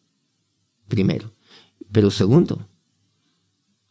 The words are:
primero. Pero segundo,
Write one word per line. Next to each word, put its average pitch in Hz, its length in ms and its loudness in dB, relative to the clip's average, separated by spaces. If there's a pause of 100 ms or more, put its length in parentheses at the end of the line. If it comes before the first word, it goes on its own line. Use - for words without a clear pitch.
(880)
primero. 98 460 -4 (580)
Pero 101 180 2
segundo, 110 580 0 (1200)